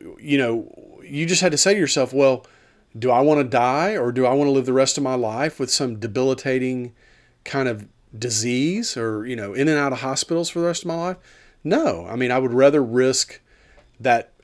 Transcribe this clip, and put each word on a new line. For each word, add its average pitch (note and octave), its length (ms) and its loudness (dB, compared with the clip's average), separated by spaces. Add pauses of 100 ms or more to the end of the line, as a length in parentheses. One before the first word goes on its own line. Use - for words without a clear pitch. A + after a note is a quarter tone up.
(180)
you C#3 200 0
know, - 640 -4
you C#3+ 220 -6
just F3 160 0
had F3 100 2
to C#3+ 60 -2
say G3+ 160 4
to G#3 60 0
yourself, C3+ 320 0
"Well, C3+ 340 2 (520)
do B2+ 120 0
I A#2+ 100 4
wanna D3 240 4
die C3+ 520 0
or B2 140 -2
do B2 160 0
I B2+ 80 2
wanna C#3+ 160 2
live C3+ 160 2
the C3 60 0
rest C3 260 2
of C#3+ 60 -2
my C3 100 -2
life B2 460 -4
with B2+ 100 -4
some A#2+ 300 -2
debilitating B2+ 920 -2 (520)
kind C3+ 240 -2
of G#2 180 -6 (300)
disease B2 800 -4
or, A2 280 -6
you B2 120 -8
know, G2+ 180 -10
in C#3 140 2
and D3+ 100 2
out C#3 140 -2
of A2+ 80 -6
hospitals D3+ 500 -4
for E3+ 100 -6
the E3+ 60 0
rest E3+ 160 -4
of F3 60 -8
my E3 80 -6
life?" F3+ 200 -6 (460)
No. D3 440 0
I G#2+ 100 -8
mean, B2 140 0
I B2 80 2
would B2+ 160 0
rather C#3 280 6
risk B2+ 580 0 (600)
that A#2 320 0 (120)